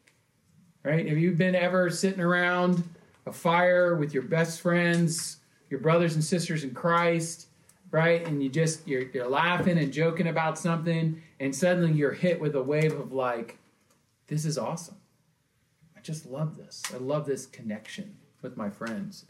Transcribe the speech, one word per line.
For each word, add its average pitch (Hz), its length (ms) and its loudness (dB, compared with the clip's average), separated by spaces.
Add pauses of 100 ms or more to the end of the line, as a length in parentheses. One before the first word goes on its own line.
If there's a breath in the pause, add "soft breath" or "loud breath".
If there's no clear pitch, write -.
(840)
right? 151 240 0
Have 151 120 0
you 175 140 4
been 180 220 2
ever 180 360 2
sitting 185 300 -2
around 180 640 2 (400 loud breath)
a - 80 -10
fire 175 640 4
with 147 180 -2
your 127 80 0
best 165 380 0
friends, 170 800 2 (300 soft breath)
your 135 120 -6
brothers 165 340 4
and 156 80 2
sisters 160 400 -2
in 131 100 -8
Christ, 170 760 0 (420 soft breath)
right? 165 360 2
And 143 160 -2
you 131 60 0
just, 156 380 0
you're, 131 240 -2
you're 123 180 -4
laughing 170 500 2
and 135 140 0
joking 165 360 0
about 160 300 -2
something, 165 640 -2 (180 loud breath)
and 135 140 -2
suddenly 175 380 2
you're 143 200 2
hit 170 280 0
with 143 140 -2
a 131 80 0
wave 151 300 2
of, 127 200 -8
like, 127 460 -4 (680)
"This 151 160 -4
is 147 120 -2
awesome. 127 400 -6 (1000)
I - 40 -20
just - 260 -12
love 151 300 -6
this. - 260 -16 (120)
I 123 40 -12
love 143 280 -4
this 135 200 -6
connection - 720 -12 (260)
with 127 140 -12
my 104 140 -6
friends 104 600 -10